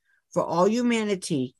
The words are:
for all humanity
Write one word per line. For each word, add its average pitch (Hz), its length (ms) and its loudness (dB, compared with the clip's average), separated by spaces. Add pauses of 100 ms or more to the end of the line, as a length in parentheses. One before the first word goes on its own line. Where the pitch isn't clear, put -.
(340)
for - 100 0
all 175 240 2
humanity 208 920 -2